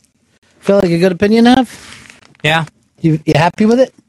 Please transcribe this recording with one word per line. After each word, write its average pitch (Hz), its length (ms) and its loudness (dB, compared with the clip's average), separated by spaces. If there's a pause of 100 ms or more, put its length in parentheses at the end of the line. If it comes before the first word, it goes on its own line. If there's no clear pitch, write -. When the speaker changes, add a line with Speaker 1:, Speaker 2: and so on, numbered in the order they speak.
(600)
Speaker 1:
Feel 196 180 0
like 190 140 0
a 170 80 -2
good 185 140 0
opinion 220 320 0
to 240 60 4
have? - 760 -6 (140)
Speaker 2:
Yeah. 156 220 -2 (340)
Speaker 1:
You, 156 260 -2
you 160 100 -2
happy 175 300 0
with 233 140 2
it? 254 140 -2 (160)